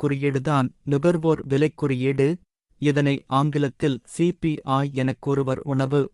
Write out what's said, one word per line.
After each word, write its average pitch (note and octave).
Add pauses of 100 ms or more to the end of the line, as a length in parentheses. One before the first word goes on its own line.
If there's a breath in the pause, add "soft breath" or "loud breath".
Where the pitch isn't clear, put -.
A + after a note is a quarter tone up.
குறியீடுதான் C#3 (140)
நுகர்வோர் D#3
விலை C#3+
குறியீடு. C#3 (400)
இதனை C#3+
ஆங்கிலத்தில் C#3+
சி E3+
பி D#3+
ஐ C3+
எனக் C3
கூறுவர். C3+
உணவு, C3+